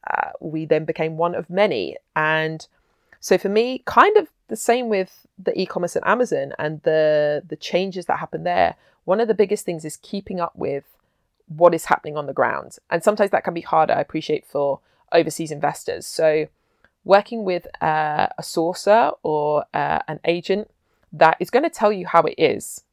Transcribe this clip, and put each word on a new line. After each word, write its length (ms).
uh, 200
we 240
then 180
became 320
one 180
of 160
many. 460
And 540
so 160
for 120
me, 360
kind 320
of 100
the 80
same 320
with 380
the 200
e-commerce 380
and 100
Amazon 540
and 220
the, 680
the 80
changes 520
that 120
happen 240
there. 320
One 160
of 80
the 40
biggest 300
things 220
is 100
keeping 460
up 140
with 280
what 280
is 100
happening 320
on 80
the 80
ground. 440
And 140
sometimes 260
that 140
can 100
be 80
harder, 320
I 80
appreciate, 460
for 320
overseas 400
investors. 560
So 400
working 400
with, 240
uh, 520
a 60
sourcer 800
or, 500
uh, 360
an 180
agent 460
that 260
is 120
gonna 180
tell 240
you 140
how 160
it 160
is 420